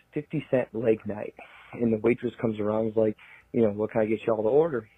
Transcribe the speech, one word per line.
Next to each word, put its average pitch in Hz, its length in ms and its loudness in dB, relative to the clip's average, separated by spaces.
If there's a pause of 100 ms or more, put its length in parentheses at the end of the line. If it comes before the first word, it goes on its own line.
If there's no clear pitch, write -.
(140)
fifty 151 360 -6
cent 131 220 0
leg 113 320 0
night. 104 300 -8 (380)
And 113 200 0
the 110 60 0
waitress 117 420 0
comes 110 200 -2
around 107 220 0
and 113 100 -2
is 107 40 -2
like, 110 200 2 (360)
you 120 100 0
know, 107 80 4
"What 104 200 -2
can 117 120 0
I - 40 4
get 107 200 -2
y'all 110 160 0
to 107 60 2
order?" 135 480 2